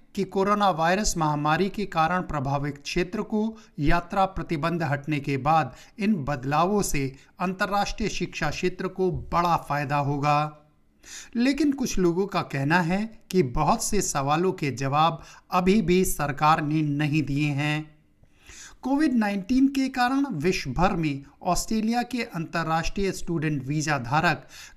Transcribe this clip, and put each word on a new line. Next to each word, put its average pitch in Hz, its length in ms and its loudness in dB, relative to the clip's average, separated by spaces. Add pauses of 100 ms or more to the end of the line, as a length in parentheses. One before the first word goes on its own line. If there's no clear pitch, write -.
(140)
कि 196 100 -2
कोरोना 196 460 2
वायरस 175 460 0
महामारी 151 520 0
के 196 160 -6 (100)
कारण 170 280 0
प्रभावित 143 600 -4
क्षेत्र 180 400 -2
को 208 220 -2 (340)
यात्रा 175 460 4 (100)
प्रतिबंध 165 480 -2
हटने 143 380 -2
के 143 160 -2 (100)
बाद 156 280 2 (240)
इन 220 160 2 (100)
बदलावों 151 580 0
से 139 240 0 (340)
अंतर्राष्ट्रीय 190 680 -2
शिक्षा - 420 -4
क्षेत्र 185 380 -2
को 185 220 0 (220)
बड़ा 170 240 2 (120)
फायदा 143 300 0 (120)
होगा। 147 260 2 (1000)
लेकिन 277 360 2
कुछ 262 260 -2
लोगों 180 280 2
का 180 160 -2
कहना 143 380 0
है 180 240 0 (260)
कि 185 120 4 (120)
बहुत 165 300 2
से 196 180 2
सवालों 156 500 0
के 156 180 -4
जवाब 143 520 0 (280)
अभी 185 320 4
भी 180 220 4
सरकार 151 580 2
ने 151 200 2
नहीं 147 400 0
दिए 139 260 0
हैं। 151 460 -2 (880)
कोविड 277 320 0
नाइनटीन 220 540 2
के 269 200 -2
कारण 262 360 0 (160)
विश्व 170 300 0
भर 175 260 2
में 143 280 -2 (180)
ऑस्ट्रेलिया 220 600 0
के 240 200 -4
अंतर्राष्ट्रीय 165 920 -2
स्टूडेंट 156 540 -2
वीजा 151 320 0
धारक 147 480 0 (300)